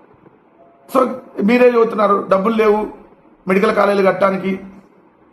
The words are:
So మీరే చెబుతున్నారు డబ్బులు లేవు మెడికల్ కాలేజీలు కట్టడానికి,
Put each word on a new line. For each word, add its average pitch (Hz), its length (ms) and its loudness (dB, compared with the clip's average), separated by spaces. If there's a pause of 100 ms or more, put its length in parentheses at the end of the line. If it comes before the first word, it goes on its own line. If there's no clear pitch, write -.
(960)
So 269 100 2 (380)
మీరే 247 220 4
చెబుతున్నారు 214 640 0
డబ్బులు 196 240 0
లేవు 214 320 0 (640)
మెడికల్ 196 260 0
కాలేజీలు 196 320 2
కట్టడానికి, 190 540 -2 (720)